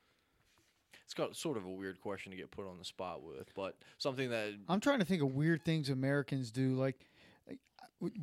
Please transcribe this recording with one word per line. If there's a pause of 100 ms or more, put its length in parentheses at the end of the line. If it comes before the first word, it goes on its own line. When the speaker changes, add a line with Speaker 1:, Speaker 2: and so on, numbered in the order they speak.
(1040)
Speaker 1:
It's
got
sort
of
a
weird
question
to
get
put
on
the
spot
with,
but (160)
something
that (140)
Speaker 2:
I'm
trying
to
think
of
weird
things
Americans
do,
like, (380)
like, (400)
w-,